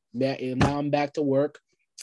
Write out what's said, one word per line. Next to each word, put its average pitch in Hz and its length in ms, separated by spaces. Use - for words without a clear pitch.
That, 131 240
and 127 200
now 143 180
I'm 147 120
back 143 240
to 156 80
work 143 380